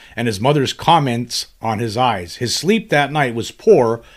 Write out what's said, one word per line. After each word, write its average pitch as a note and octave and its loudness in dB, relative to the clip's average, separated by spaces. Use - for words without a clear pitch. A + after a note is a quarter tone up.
and A#2+ -4
his G2 -4
mother's C3+ 0
comments B2+ 0
on A2 -4
his A2+ -4
eyes. A2 -2
His A#2+ -4
sleep G#3+ 0
that C#3+ 0
night C#3 -2
was A2+ -6
poor, A#2+ 4